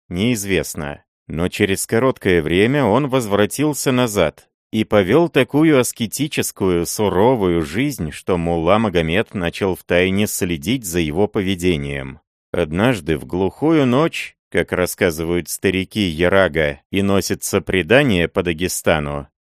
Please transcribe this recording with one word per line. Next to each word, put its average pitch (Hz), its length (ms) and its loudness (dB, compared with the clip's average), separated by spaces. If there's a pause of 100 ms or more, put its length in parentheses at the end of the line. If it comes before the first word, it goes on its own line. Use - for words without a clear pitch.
неизвестно. 90 920 -4 (240)
Но 80 220 -4
через 95 380 0
короткое 113 560 2
время 107 420 2
он 123 240 2
возвратился 123 840 0
назад 104 600 0 (200)
и 110 140 0
повел 110 460 2
такую 143 500 2
аскетическую, 104 1040 -2
суровую 95 800 2
жизнь, 87 460 -4
что - 260 -4
мулла 85 420 2
Магомед 90 540 0
начал 90 440 -2
втайне 95 500 0
следить 92 580 -4
за 87 140 -4
его 85 300 0
поведением. 78 920 -2 (320)
Однажды 85 640 0
в 65 80 -10
глухую 110 640 0
ночь, 139 500 -2 (140)
как 85 220 -2
рассказывают 85 760 0
старики 95 520 -2
Ярага, 82 800 2 (100)
и 98 120 0
носится 98 600 0
предание 92 680 2
по 95 140 -2
Дагестану, 78 880 -2 (120)